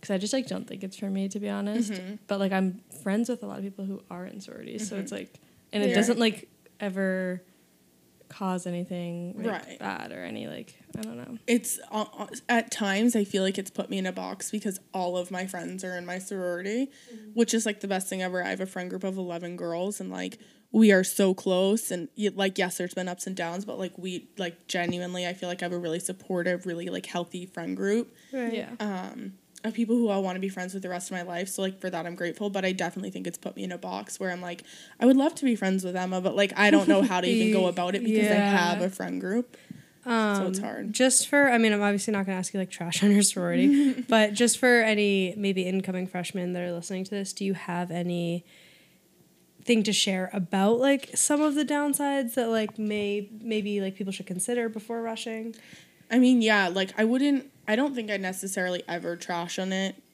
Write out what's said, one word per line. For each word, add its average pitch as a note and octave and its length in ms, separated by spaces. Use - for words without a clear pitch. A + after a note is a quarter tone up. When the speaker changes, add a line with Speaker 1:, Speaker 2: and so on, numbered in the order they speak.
Speaker 1:
'cause - 100
I G3 80
just, G3+ 140
like, C4 160
don't F#3 180
think G3 160
it's F#3+ 140
for G3 140
me, G3 180
to F#3+ 100
be G3+ 100
honest. G3+ 440
Speaker 2:
Mm-hmm. F#3 220
Speaker 1:
But, G3 140
like, G3 120
I'm F#3+ 280
friends G#3+ 260
with A#3+ 160
a - 20
lot G3+ 120
of G3 60
people G3 200
who F#3+ 260
are F3+ 160
in - 140
sororities, - 480
so G3+ 100
it's G3 140
Speaker 2:
Mm-hmm. G3+ 80
Speaker 1:
like, - 140
and G#3 120
it G3+ 60
Speaker 2:
Yeah. A#3+ 40
Speaker 1:
doesn't, A#3 240
like, A3+ 300
ever F#3 600
cause F#3 380
anything, F3 720
like, A3 100
Speaker 2:
Right. - 320
Speaker 1:
bad - 320
or F2+ 140
any, A2 240
like, - 260
I - 40
don't A3+ 140
know. A#3+ 300
Speaker 2:
It's, - 320
uh, G#3+ 140
uh, G3+ 80
at A#3 240
times G#3+ 420
I G#3+ 80
feel G3 220
like F#3+ 140
it's F#3+ 120
put - 180
me G3 100
in F#3 80
a F#3 60
box F#3 380
because G#3 300
all F3+ 240
of F3+ 140
my F#3 160
friends F#3 380
are F#3 120
in F3 80
my F3+ 140
sorority, F#3+ 720
Speaker 1:
Mm-hmm. G#3+ 220
Speaker 2:
which A3+ 200
is, A3+ 120
like, G#3 140
the G3+ 80
best F#3+ 200
thing F#3+ 140
ever. F3+ 200
I F#3+ 80
have F#3+ 100
a F#3+ 60
friend F3+ 240
group F#3 140
of F#3+ 120
eleven F3 400
girls, F3 440
and, F#3 100
like, F#3 280
we A3 180
are F#3+ 140
so F#3+ 300
close, F#3+ 580
and F3 160
y-, G#3 160
like, F#3+ 240
yes, F3+ 200
there's F3 160
been F#3 140
ups F3+ 200
and F#3+ 80
downs, F3 280
but, - 140
like, F#3 180
we, F3+ 320
like, F3 280
genuinely, F3+ 600
I F3 60
feel F#3 160
like F3+ 140
I F3 40
have F3 60
a F3 60
really E3+ 220
supportive, F#3 680
really, F3 220
like, - 180
healthy F3+ 400
friend F3 300
group. G3+ 360
Speaker 3:
Right. A#3+ 220
Speaker 1:
Yeah. - 160
Speaker 2:
Um, G3 540
of A3 100
people A3+ 240
who A#3 120
all G3 140
wanna F#3 180
be G3 100
friends F#3 240
with F#3+ 80
the F3+ 80
rest F3+ 200
of - 20
my F3+ 100
life. F3+ 260
So, G3 140
like, F#3+ 180
for F#3 80
that, E3+ 160
I'm F3 120
grateful, F#3+ 340
but F#3+ 160
I F#3 60
definitely F#3+ 380
think F#3 160
it's - 120
put - 180
me - 80
in F#3 80
a F3 60
box F#3+ 420
where F#3+ 100
I'm F3+ 120
like, F3 200
"I A#3 60
would C4 100
love D4 200
to - 100
be A#3 100
friends F#3+ 280
with F3+ 120
Emma, F#3 240
but, F3+ 160
like, G3+ 180
I G#3 160
don't D4+ 160
know D4+ 140
how F#3 220
to F3+ 40
even A3 240
go F#3+ 160
Speaker 3:
<laughs> - 20
Speaker 2:
about F3+ 260
it A#3+ 100
because G#3+ 260
I G#3 40
have F#3+ 460
Speaker 3:
Yeah. F3+ 60
Speaker 2:
a F#3+ 40
friend F3+ 320
group." A3 340
Speaker 3:
Um, A3 380
Speaker 2:
So F#3+ 60
it's F#3+ 100
hard. G3+ 340
Speaker 3:
just B3+ 360
for, C#4+ 200
I A#3+ 80
mean, A3+ 160
I'm G#3 80
obviously G3+ 320
not G3 140
gonna F#3+ 100
ask F#3 160
you, G3 80
like, F#3 80
trash E3+ 340
on G#3 100
your G3+ 100
sorority, B3+ 840
Speaker 2:
<laughs> - 40
Speaker 3:
but G#3+ 260
just A#3+ 240
for A#3+ 240
any G3+ 520
maybe G3 280
incoming F#3 460
freshmen F3+ 440
that F3 100
are F3+ 100
listening F#3 320
to F#3+ 60
this, G3 220
do - 140
you G3 80
have F3 360
any E3+ 540
thing A3+ 200
to G#3+ 100
share F#3 400
about, G3+ 440
like, C#4 380
some D4 240
of D4+ 140
the D4 100
downsides C#4 720
that, A#3 160
like, G#3+ 280
may, G#3 520
maybe, G#3+ 400
like, F#3+ 160
people G3 160
should F#3+ 140
consider A#3 420
before A3+ 320
rushing? A3+ 540
Speaker 2:
I A#3 80
mean, B3 240
yeah, G#3 260
like, F#3+ 300
I A3 60
wouldn't, C4 460
I G#3+ 100
don't C#4 180
think A3 160
I G#3 60
necessarily F#3 720
ever E3+ 280
trash F3 420
on F#3+ 140
it F#3 240